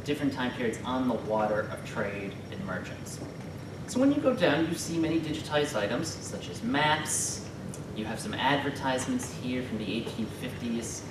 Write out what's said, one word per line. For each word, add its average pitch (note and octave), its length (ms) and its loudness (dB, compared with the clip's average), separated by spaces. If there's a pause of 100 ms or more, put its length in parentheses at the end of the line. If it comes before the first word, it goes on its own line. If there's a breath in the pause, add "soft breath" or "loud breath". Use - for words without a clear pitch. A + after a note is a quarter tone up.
different C#3+ 280 0
time B2+ 200 -2
periods A2+ 320 -2
on B2+ 240 2
the A2+ 60 4
water G#2+ 580 2
of - 140 -6
trade G2 460 -2 (200)
and F#2+ 140 -6
merchants. - 520 -6 (680)
So - 100 0
when C#4 140 10
you D4 80 4
go B3+ 140 6
down, D#3+ 340 6
you E3+ 60 0
see E3 240 -2
many D#3+ 220 4
digitized D3 540 0
items, G#2+ 340 0
such - 420 -6
as - 120 -8
maps. - 840 2 (500)
You G#2+ 80 -4
have A2 160 -4
some G#2+ 140 -4
advertisements C3 1000 0 (100)
here B2+ 200 -2
from A2+ 160 -4
the G#2+ 120 -4
eighteen A2 360 -2 (140)
fifties A#2 720 -4